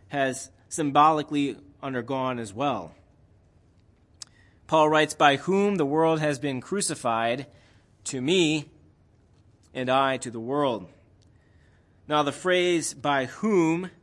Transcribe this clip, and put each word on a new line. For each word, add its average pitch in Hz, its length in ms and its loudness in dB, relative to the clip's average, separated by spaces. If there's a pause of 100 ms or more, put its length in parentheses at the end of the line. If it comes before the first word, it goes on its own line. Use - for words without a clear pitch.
has 135 420 -4 (200)
symbolically 147 880 2 (240)
undergone 131 560 -4
as 107 160 -10
well. 113 400 -4 (1700)
Paul 156 220 4
writes, 156 240 4
"By 143 240 4
whom 196 400 0
the 156 80 0
world 160 340 2
has 151 200 -2
been 131 240 -6
crucified 127 840 -2 (580)
to 131 180 -8
me, 156 480 0 (1040)
and 127 160 -4
I 135 260 2
to 123 140 -10
the 113 100 -10
world." 120 460 -2 (1200)
Now, 151 140 2
the 143 100 -2
phrase 180 640 0
"by 139 320 -2
whom" 175 640 0 (120)